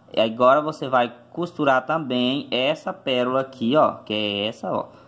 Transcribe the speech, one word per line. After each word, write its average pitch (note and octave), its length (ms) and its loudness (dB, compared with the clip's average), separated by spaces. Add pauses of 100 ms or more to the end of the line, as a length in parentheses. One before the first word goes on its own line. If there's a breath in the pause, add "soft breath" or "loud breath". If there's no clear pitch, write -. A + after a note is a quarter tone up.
(120)
E - 80 0
agora B2 400 4
você D3+ 280 -6
vai B2 260 0 (160)
costurar C#3+ 560 0
também C3 640 -2
essa D3 420 -2
pérola B2+ 500 0
aqui, B2+ 340 -2
ó, C3 220 4
que - 140 -10
é G#2 360 -2
essa, E3+ 240 -8
ó, - 140 -4 (220 loud breath)